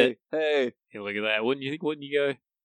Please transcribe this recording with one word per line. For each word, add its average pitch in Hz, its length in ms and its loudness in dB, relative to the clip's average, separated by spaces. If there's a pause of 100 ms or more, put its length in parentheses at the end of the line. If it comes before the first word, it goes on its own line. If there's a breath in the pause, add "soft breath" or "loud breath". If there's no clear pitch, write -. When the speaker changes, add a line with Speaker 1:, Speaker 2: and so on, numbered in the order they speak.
Speaker 1:
it." 117 100 -8 (120)
Speaker 2:
hey. 151 400 0 (180)
Speaker 1:
Hey, 110 100 -16
look 101 160 -6
at 104 60 -4
that. 107 240 0
Wouldn't 135 180 0
you, 139 180 -6
wouldn't 151 240 -4
you 143 300 0 (300)